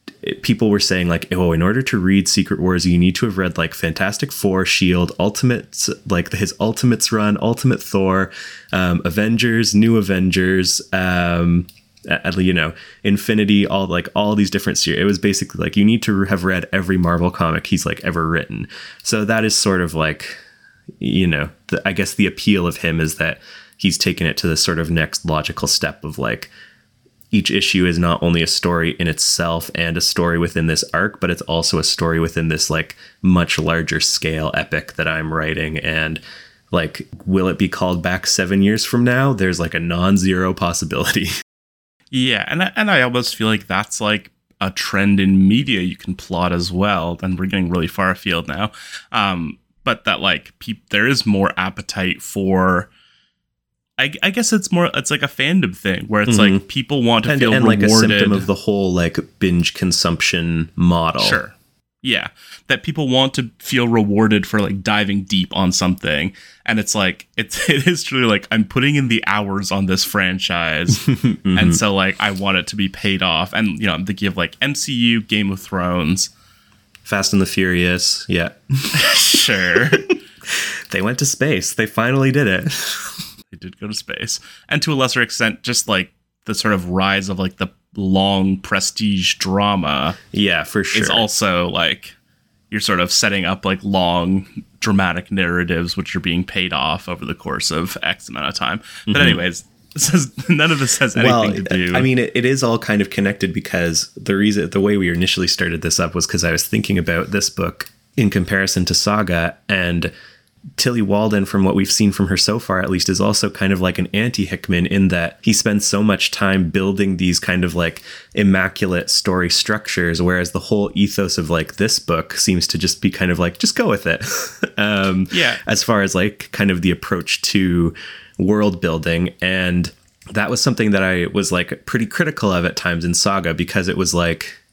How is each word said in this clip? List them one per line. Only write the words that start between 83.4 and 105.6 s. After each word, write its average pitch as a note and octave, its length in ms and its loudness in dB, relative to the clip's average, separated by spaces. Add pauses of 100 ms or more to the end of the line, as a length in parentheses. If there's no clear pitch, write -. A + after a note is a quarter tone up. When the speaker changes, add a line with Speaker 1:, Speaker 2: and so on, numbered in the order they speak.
Speaker 2:
They F2 60 -20
did F#2 240 -16
go G#2 60 -10
to G#2 60 -8
space. - 460 -8 (300)
And D3 140 0
to D#3 100 0
a - 20 0
lesser B2+ 260 2
extent, A2 400 -2
just, - 280 -2
like, F#2+ 240 0 (320)
the G#2 100 -4
sort G#2+ 180 0
of F2+ 160 -2
rise F#2+ 380 0
of, F#2+ 100 -4
like, F#2 200 -4
the F#2 100 -4 (300)
long F#2+ 640 2
prestige F#2+ 760 -2
drama F#2 800 0 (160)
Speaker 1:
Yeah, F2+ 320 0
for G2+ 220 -2
sure. G#2+ 160 0
Speaker 2:
is - 80 0
also, G2 580 0
like, - 480 -2 (540)
you're G#2 100 -4
sort F#2+ 220 0
of F2+ 100 0
setting G2 320 0
up, F#2 220 -2
like, F#2+ 180 -2
long F#2 640 0 (320)
dramatic F#2 520 0
narratives, F2 680 0
which - 180 -6
are F2 60 -4
being F2 240 -2
paid F2+ 260 -4
off D#2 380 -4
over F2 160 -8
the - 100 -6
course - 360 -6
of E2+ 300 -4
X - 280 -4
amount C#2 180 -6
of - 80 -6
time. - 260 -4 (240)
But G#3 120 0
Speaker 1:
Mm-hmm. C#3+ 40 4
Speaker 2:
anyways, F#2 440 0 (140)
<laughs> - 160 -20
this D3+ 120 -2
has, D3 420 0
none D#3+ 220 4
of C#3+ 80 0
this C3 200 0
has C3 180 0
anything B2 160 4
Speaker 1:
Well, G#2+ 200 2
Speaker 2:
to G2 100 -4
do. F#2 300 0
Speaker 1:
I B2+ 80 2
mean, B2+ 180 2
it, A#2 140 -2
it A#2+ 120 0
is C3+ 180 2
all A#2 160 2
kind G#2 220 0
of G2 80 0
connected G2 440 -2
because E2+ 600 -2
the G2 240 -2
reason, G2+ 320 2
the G2+ 100 0
way G#2 160 4
we F2+ 160 2
initially F2+ 380 2
started E2+ 320 0